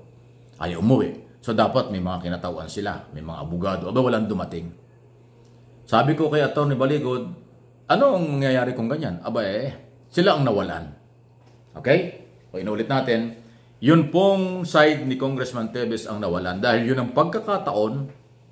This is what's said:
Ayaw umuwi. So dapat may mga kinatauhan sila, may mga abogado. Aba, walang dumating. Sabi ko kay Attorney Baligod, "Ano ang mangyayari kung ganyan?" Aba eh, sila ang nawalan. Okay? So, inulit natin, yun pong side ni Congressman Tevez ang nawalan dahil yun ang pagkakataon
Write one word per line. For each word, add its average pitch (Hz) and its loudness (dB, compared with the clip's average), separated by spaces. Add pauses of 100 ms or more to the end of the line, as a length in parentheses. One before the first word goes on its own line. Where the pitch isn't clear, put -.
(580)
Ayaw 85 -4
umuwi. - 2
So 113 -6
dapat 107 2
may 90 -4
mga 90 -4
kinatauhan 85 -6
sila, 98 -8
may 76 -12
mga 80 -10
abogado. 87 -4
Aba, 120 2
walang 113 2
dumating. 87 -6 (1120)
Sabi 135 4
ko 151 2
kay 151 4
Attorney 143 2
Baligod, 127 0 (560)
"Ano 220 4
ang 170 0
mangyayari 131 0
kung 113 -2
ganyan?" 131 -4
Aba 113 -2
eh, 98 -4 (400)
sila 180 4
ang 147 2
nawalan. 90 -2 (880)
Okay? 170 0 (300)
So, 92 -6
inulit 107 -4
natin, 117 0 (480)
yun 151 6
pong 185 2
side 151 4
ni 127 -2
Congressman 123 -4
Tevez 113 -4
ang 104 -6
nawalan 90 -2
dahil 120 2
yun 127 0
ang 117 -4
pagkakataon 139 -2 (460)